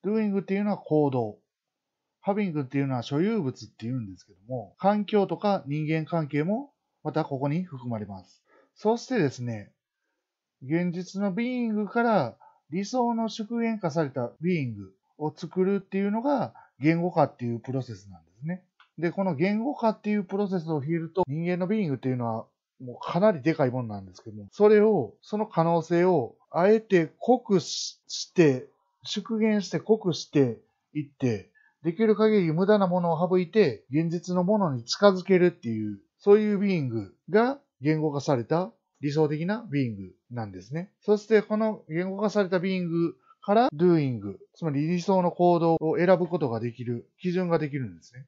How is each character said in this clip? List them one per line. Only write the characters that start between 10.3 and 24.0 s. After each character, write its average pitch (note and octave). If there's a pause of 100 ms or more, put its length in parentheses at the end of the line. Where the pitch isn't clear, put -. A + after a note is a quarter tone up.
現 E3+
実 F3+
の G3+
ビ A#3
ー B3
イ B3
ン A3
グ G#3
か A#3
ら F#3 (340)
理 G3
想 A#3+
の A3+
縮 A3+
減 A3+
化 E3+
さ D#3+
れ C#3
た B2 (100)
ビ F3
ー -
イ -
ン A2+
グ G2+ (240)
を D3+
作 F3+
る G3
っ G3
て F#3+
い G3
う G3+
の A3+
が A#3+ (260)
言 E3
語 F3
化 E3
っ C3+
て B2
い A#2
う A#2
プ A#2+
ロ C3
セ A#2
ス G2
な F2+
ん E2
で - (100)
す D3
ね。 F3+ (340)
で、 E3
こ G3
の F#3
言 G3
語 C#4
化 A#3
っ G#3+
て G#3
い G#3
う G#3
プ G3
ロ G3+
セ F#3
ス D#3+
を D3+
経 C3
る E3
と、 F#3
人 D3
間 F3
の F3+
ビ G#3+
ー -
イ G3
ン D#3
グ C3+
っ -
て C3
い B2+
う B2+
の B2
は A2+ (360)
も B2
う -
か -
な G#3+
り D#3+
で D#3
か D3+
い B2
も B2+
の A2+
な G#2
ん F#2+